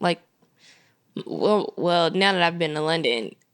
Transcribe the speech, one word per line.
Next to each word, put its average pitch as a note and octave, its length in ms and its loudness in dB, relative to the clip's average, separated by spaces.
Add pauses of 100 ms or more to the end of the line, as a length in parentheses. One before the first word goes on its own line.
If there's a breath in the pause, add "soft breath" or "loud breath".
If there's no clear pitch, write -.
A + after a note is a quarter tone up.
like, F3 180 0 (1040 soft breath)
well, G3 520 0
well, E3+ 340 2
now G3 220 2
that F3+ 80 0
I've E3+ 180 0
been D#3+ 140 -2
to D3+ 80 -4
London, D3 520 0 (200)